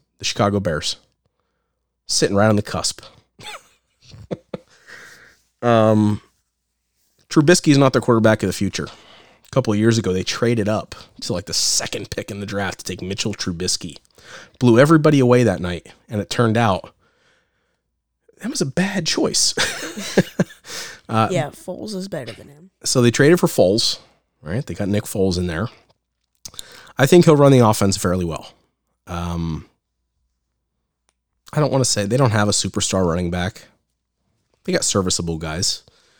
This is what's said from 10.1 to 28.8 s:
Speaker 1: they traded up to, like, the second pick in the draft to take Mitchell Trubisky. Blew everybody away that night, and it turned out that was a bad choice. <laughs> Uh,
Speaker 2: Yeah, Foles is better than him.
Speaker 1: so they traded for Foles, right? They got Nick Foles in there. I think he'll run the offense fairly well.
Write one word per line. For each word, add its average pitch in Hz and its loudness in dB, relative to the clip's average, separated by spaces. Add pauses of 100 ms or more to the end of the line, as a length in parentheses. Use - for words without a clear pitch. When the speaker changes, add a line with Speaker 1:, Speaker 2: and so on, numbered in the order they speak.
Speaker 1:
they 92 -2
traded 113 -2
up 107 -4 (280)
to, - -6
like, 87 -6
the 80 -8
second - -4
pick - -10
in 101 -10
the 101 -8
draft 98 -8
to - -18
take 90 -10
Mitchell 98 -6
Trubisky. 87 -8 (640)
Blew 117 6
everybody 147 4
away 123 4
that 95 2
night, 87 -8 (200)
and 107 -6
it - -10
turned 113 0
out 107 -2 (1500)
that 220 -6
was 330 -6
a 160 -4
bad 185 -4
choice. - -2
<laughs> - -4 (720)
Uh, 113 2
Speaker 2:
Yeah, 160 -4
Foles - -14
is 190 -8
better 135 -12
than - -20
him. 151 -20 (120)
Speaker 1:
so - 0
they 120 4
traded 156 4
for 190 0
Foles, 107 0 (420)
right? 82 -6
They - -10
got 101 -6
Nick 104 -2
Foles 95 -2
in 90 -2
there. 87 -4 (1300)
I 135 4
think 175 8
he'll 160 8
run 139 6
the 131 8
offense 107 4
fairly 90 -2
well. 78 -8 (540)